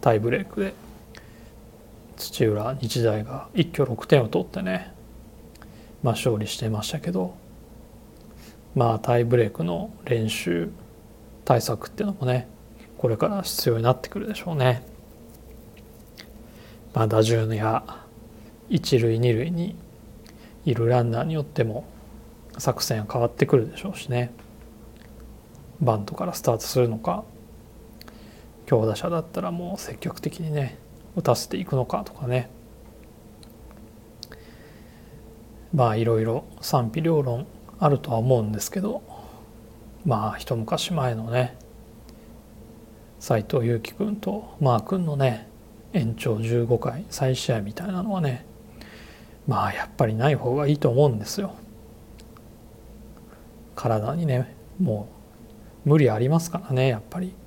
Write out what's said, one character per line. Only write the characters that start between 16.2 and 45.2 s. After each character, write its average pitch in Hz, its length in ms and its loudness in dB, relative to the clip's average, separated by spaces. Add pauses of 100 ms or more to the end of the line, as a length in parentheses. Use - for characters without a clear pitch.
ま 113 100 2
あ、 110 40 4
打 110 160 6
順 113 320 2
や 110 280 0 (840)
一 143 300 2
塁 113 200 4
二 123 140 4
塁 131 180 0
に 175 240 -2 (880)
い 135 80 2
る 117 160 2
ラ 123 120 6
ン 117 100 2
ナ 113 100 0
ー - 20 0
に 160 100 -2
よ 156 80 -2
っ 143 40 -4
て - 180 0
も 113 220 -4 (720)
作 - 260 0
戦 113 160 0
は 104 120 -6
変 123 100 0
わ 117 60 4
っ - 40 0
て - 140 4
く 139 120 6
る 113 120 2
で - 80 -14
し - 80 -12
ょ 196 100 -6
う - 20 -12
し - 120 -12
ね。 123 220 0 (1500)
バ 113 160 4
ン 101 80 -4
ト - 100 -10
か - 100 -4
ら 180 80 -6
ス - 80 -8
タ 120 120 2
ー 110 40 0
ト - 60 -6
す - 160 0
る 123 80 6
の 110 100 -2
か、 180 280 -4 (1400)
強 113 200 4
打 110 100 2
者 - 140 -4
だ 170 100 -2
っ 156 100 -6
た - 120 -6
ら 180 100 -4
も 175 260 -6
う - 40 -12
積 - 160 -12
極 - 220 -8
的 - 200 -6
に 160 120 -6
ね、 143 260 -2 (400)
打 170 60 -4
た 123 120 4
せ - 140 -8
て - 80 -4
い 185 80 -4
く - 100 -4
の 127 100 0
か 107 200 -4
と - 80 -16
か 143 120 -10
ね。 123 240 -2 (3250)
ま 127 160 6
あ、 107 80 2
い 113 80 2
ろ 113 160 4
い - 20 2
ろ 113 220 -2 (160)
賛 120 320 2
否 165 80 -2
両 160 200 2
論 120 260 -2 (320)
あ 156 100 4
る 139 100 4
と - 120 -6
は 113 60 0
思 120 220 4
う 110 40 0
ん 107 100 -2
で 104 80 -4
す - 100 -6
け 196 80 -4
ど、 226 220 -4 (1040)
ま 107 300 0
あ、 - 20 -10
一 - 180 -4
昔 117 380 -2
前 131 220 0
の 113 160 -6
ね、 123 260 0 (1600)
斎 110 300 0
藤 123 160 0
佑 117 140 2
樹 - 140 -12
君 208 240 -2
と - 420 -6
マ 127 180 6
ー - 60 0
君 185 220 -2
の 147 120 -2
ね、 123 300 0 (460)